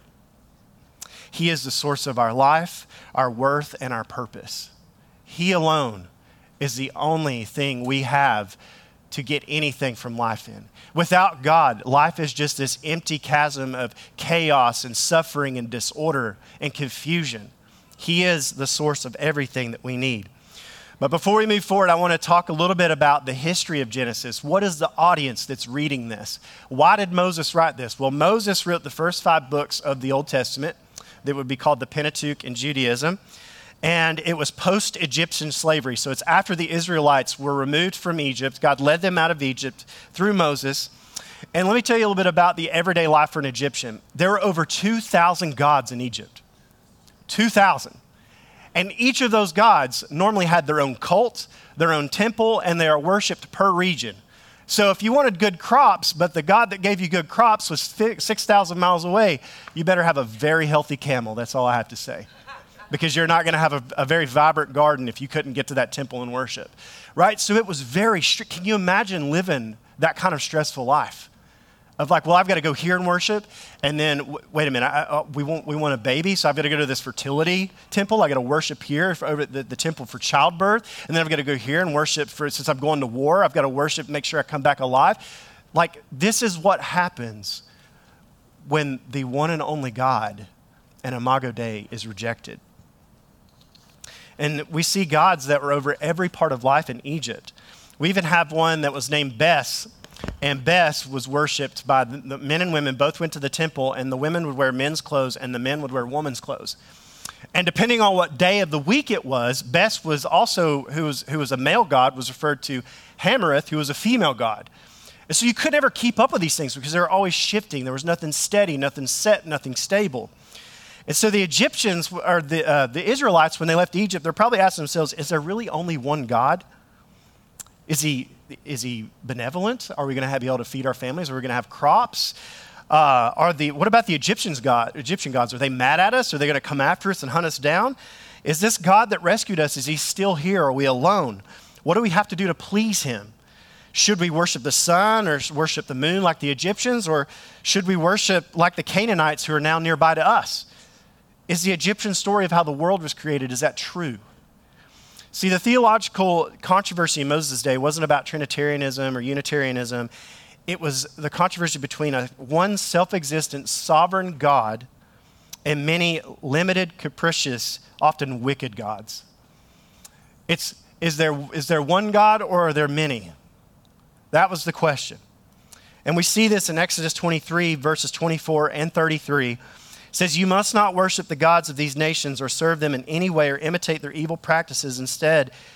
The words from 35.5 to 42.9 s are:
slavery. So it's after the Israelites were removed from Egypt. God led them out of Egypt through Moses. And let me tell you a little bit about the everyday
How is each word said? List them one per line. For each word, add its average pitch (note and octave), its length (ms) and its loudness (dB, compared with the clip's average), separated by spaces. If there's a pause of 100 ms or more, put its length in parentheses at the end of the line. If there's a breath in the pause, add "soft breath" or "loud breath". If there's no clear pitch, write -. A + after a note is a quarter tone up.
slavery. C#3 440 0
So - 140 -4
it's C3 160 -6
after F#3 280 2
the E3 160 -4
Israelites D#3+ 680 2
were C#3+ 160 -2
removed D3+ 420 0
from E3 240 -6
Egypt. C3 400 -4
God C#3+ 200 2
led D3+ 220 2
them F3+ 160 0
out E3 120 2
of D#3 120 -2
Egypt C3 420 -6 (280 loud breath)
through G3+ 220 0
Moses. C#3+ 560 0 (640 loud breath)
And F3+ 140 0
let G3+ 80 4
me A#3+ 80 2
tell A#3 160 2
you A3 80 2
a - 20 2
little G3+ 60 0
bit F#3+ 120 0
about F3 300 4
the E3 140 -4
everyday E3+ 360 2